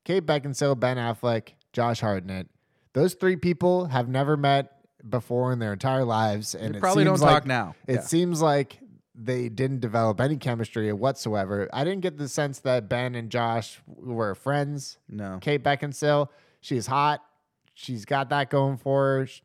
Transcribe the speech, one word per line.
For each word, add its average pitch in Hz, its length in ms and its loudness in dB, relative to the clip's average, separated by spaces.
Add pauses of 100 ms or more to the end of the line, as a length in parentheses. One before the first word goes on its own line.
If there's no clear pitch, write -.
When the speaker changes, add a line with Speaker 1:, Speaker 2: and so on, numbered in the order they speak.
Speaker 1:
Kate 175 200 0
Beckinsale, 143 540 0
Ben 127 180 0
Affleck, 117 540 -2 (240)
Josh 117 260 0
Hartnett. 95 480 -4 (460)
Those 170 200 4
three 185 220 2
people 175 500 2
have 127 220 0
never 139 300 2
met 139 340 2 (360)
before 123 440 0
in 120 60 -2
their 107 160 -2
entire 131 300 0
lives, 110 500 0
and 104 200 -6
Speaker 2:
They 104 40 -8
Speaker 1:
it - 20 -8
Speaker 2:
probably 190 240 4
Speaker 1:
seems - 160 4
Speaker 2:
don't 151 80 6
Speaker 1:
like, 151 140 6
Speaker 2:
talk 139 40 -8
now. 117 280 -2 (120)
Speaker 1:
it 123 100 0
Speaker 2:
Yeah. - 40 0
Speaker 1:
seems 170 400 0
like 143 380 2 (360)
they 123 360 -4
didn't 131 300 -2
develop 113 400 0
any 143 180 0
chemistry 113 540 -2
whatsoever. 101 800 -2
I 135 120 -2
didn't 190 160 -2
get 170 160 -4
the 143 120 -6
sense 143 320 -4
that 123 280 0
Ben 123 280 -2
and 117 140 -8
Josh 117 560 -2
w-, - 280 -12
were 107 200 -2
friends. 143 600 -4 (120)
Speaker 2:
No. 98 340 -8
Speaker 1:
Kate 143 200 0
Beckinsale, 143 680 0 (320)
she's 117 260 -4
hot. 143 360 2 (520)
She's 113 300 -8
got 139 260 -2
that 143 200 0
going 135 280 2
for 135 400 2
her. 131 80 -2
Sh-, - 180 -20